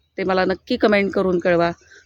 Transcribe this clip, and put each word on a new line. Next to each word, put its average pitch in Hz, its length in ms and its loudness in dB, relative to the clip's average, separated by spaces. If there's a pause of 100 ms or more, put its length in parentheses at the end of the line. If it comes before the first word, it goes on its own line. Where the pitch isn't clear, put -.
(180)
ते 196 60 -6
मला 185 220 0
नक्की 190 320 -4
कमेंट 202 340 2
करून 185 280 0
कळवा. 170 320 0 (340)